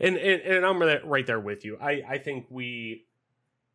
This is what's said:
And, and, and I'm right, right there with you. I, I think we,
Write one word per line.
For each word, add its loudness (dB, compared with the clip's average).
And, 4
and, 2
and 4
I'm 4
right, 4
right 0
there 0
with -6
you. -10
I, -2
I -4
think -8
we, -10